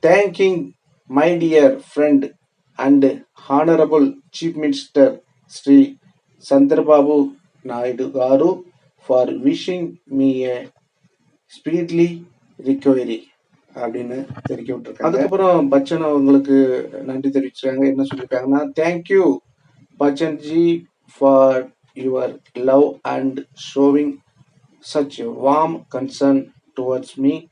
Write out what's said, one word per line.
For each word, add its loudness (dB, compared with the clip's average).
"Thanking 2
my 0
dear 2
friend 2
and 2
honorable 2
chief -6
minister 0
ஸ்ரீ 2
சந்திரபாபு 2
நாயுடு -6
காரு 0
for 2
wishing -4
me 0
a -6
speedily -4
recovery" -2
அப்படின்னு -8
தெரிவிக்க -8
விட்டிருக்காங்க. -14
அதுக்கப்புறம் 0
பச்சன் 0
அவங்களுக்கு 2
நன்றி -6
தெரிவிச்சிருக்காங்க. -4
என்ன 0
சொல்லியிருக்காங்கன்னா, -4
"Thank -2
you 2
பச்சன்ஜி -2
for 4
your -6
love 2
and -6
showing 0
such -4
a -10
warm -2
concern -2
towards -6
me -4